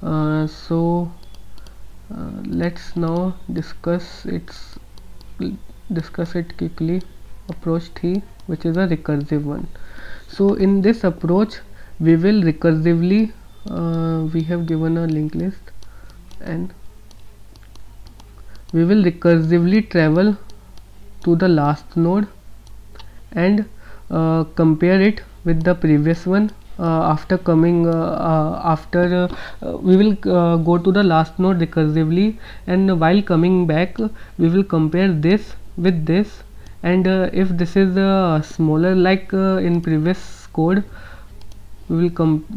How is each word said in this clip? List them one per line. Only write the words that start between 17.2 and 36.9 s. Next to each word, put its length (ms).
we 120
will 180
recursively 880
travel 460
to 120
the 120
last 480
node 320
and, 360
uh, 340
compare 440
it 220
with 180
the 120
previous 520
one. 240
Uh, 240
after 260
coming, 480
uh, 40
uh, 720
after, 640
uh, 40
uh, 100
we 200
will, 160
uh, 260
go 220
to 120
the 120
last 360
node 200
recursively, 800
and 320
while 240
coming 440
back, 300
we 100
will 160
compare 480
this 420
with 300
this, 360
and, 240